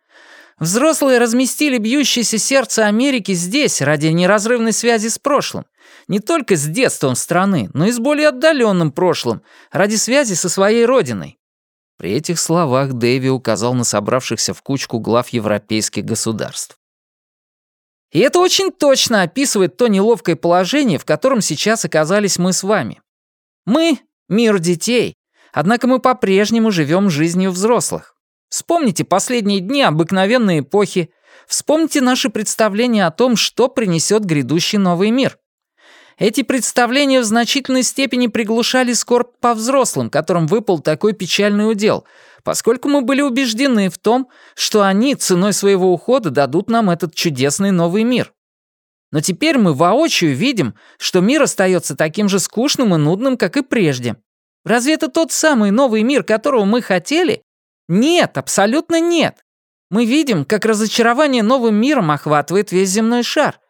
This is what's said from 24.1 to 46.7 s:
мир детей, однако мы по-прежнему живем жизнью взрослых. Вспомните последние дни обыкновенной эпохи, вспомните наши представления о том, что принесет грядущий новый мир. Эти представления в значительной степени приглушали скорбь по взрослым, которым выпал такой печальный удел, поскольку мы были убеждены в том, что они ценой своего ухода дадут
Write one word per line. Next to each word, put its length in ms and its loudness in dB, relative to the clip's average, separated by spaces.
мир 280 2
детей, 580 -2
однако 320 0
мы 140 2
по-прежнему 720 2
живем 400 0
жизнью 400 0
взрослых. 640 -2
Вспомните 540 -2
последние 560 0
дни 240 -2
обыкновенной 800 2
эпохи, 500 -2
вспомните 560 0
наши 300 0
представления 720 0
о 60 0
том, 240 2
что 320 0
принесет 560 0
грядущий 560 -2
новый 320 0
мир. 260 -2
Эти 240 0
представления 800 0
в 60 0
значительной 580 0
степени 420 -2
приглушали 680 0
скорбь 460 -2
по 140 2
взрослым, 560 -2
которым 380 0
выпал 320 0
такой 340 0
печальный 560 0
удел, 360 0
поскольку 460 0
мы 120 2
были 200 0
убеждены 680 0
в 100 -8
том, 300 0
что 260 0
они 320 2
ценой 400 0
своего 400 2
ухода 380 0
дадут 400 0